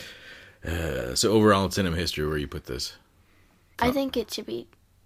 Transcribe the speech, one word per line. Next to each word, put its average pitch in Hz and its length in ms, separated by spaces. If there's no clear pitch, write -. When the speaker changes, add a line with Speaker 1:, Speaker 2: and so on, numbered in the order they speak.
Speaker 1:
Uh, 69 500
so 104 160
overall 104 320
in 92 80
cinema 90 240
history, 82 320
where 78 100
you 73 100
put - 180
this? - 320
Speaker 2:
I 240 60
Speaker 1:
Top 247 80
Speaker 2:
think 269 240
it - 160
should 220 120
be - 220